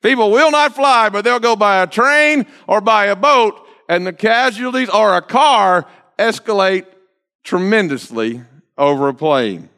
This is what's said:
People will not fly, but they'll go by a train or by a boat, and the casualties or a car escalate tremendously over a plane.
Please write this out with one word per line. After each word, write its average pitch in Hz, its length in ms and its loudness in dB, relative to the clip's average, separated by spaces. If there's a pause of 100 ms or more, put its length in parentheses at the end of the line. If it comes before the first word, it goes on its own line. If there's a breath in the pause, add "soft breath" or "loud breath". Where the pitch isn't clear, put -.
People 247 260 2
will 294 220 2
not 294 240 0
fly, 254 340 2
but 202 140 -6
they'll 240 160 0
go 233 160 0
by 202 260 2
a 185 60 0
train 285 580 0 (220 loud breath)
or 214 140 0
by 208 260 0
a 202 80 -2
boat, 233 520 0 (220 soft breath)
and 180 160 -2
the 185 80 -8
casualties 247 760 -2
or 202 260 2
a 170 80 -2
car 214 640 2 (320 soft breath)
escalate 196 680 -2 (580)
tremendously 139 1000 -4 (360)
over 143 300 0
a 135 60 -2
plane. 123 640 -4